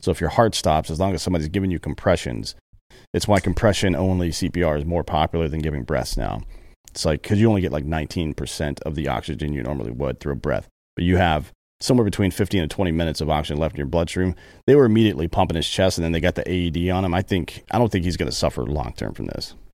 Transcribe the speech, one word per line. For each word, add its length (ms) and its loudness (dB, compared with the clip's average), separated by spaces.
So 100 0
if 100 0
your 100 0
heart 260 2
stops, 340 0
as 80 -4
long 160 0
as 80 -4
somebody's 260 -2
giving 220 -2
you 80 -2
compressions, 800 -2
it's 140 -2
why 100 6
compression-only 920 2
C 160 -2
P 160 0
R 120 2
is 80 -2
more 200 -2
popular 440 0
than 120 -4
giving 240 -4
breaths 320 -2
now. 260 -4
It's 160 -6
like, 160 0
'cause 160 0
you 100 6
only 140 4
get, 100 -2
like, 140 -2
nineteen 480 -2
percent 480 -6
of 140 -6
the 120 -2
oxygen 460 -4
you 80 -4
normally 300 -4
would 280 -4
through 120 -4
a 40 -4
breath. 300 -2
But 80 -2
you 120 4
have 340 2
somewhere 240 4
between 260 0
fifteen 320 0
and 80 -2
twenty 220 -2
minutes 280 -2
of 100 -2
oxygen 280 -2
left 160 -2
in 40 -12
your 80 -4
bloodstream. 480 0
They 80 8
were 100 8
immediately 440 4
pumping 280 2
his 120 0
chest, 300 2
and 60 0
then 80 2
they 80 0
got 140 2
the 140 -4
A 40 -2
E 180 0
D 200 0
on 140 0
him. 100 0
I 80 2
think, 480 -2
I 80 2
don't 120 4
think 140 0
he's 140 0
gonna 140 -2
suffer 340 -2
long-term 480 -4
from 120 -8
this. 280 -10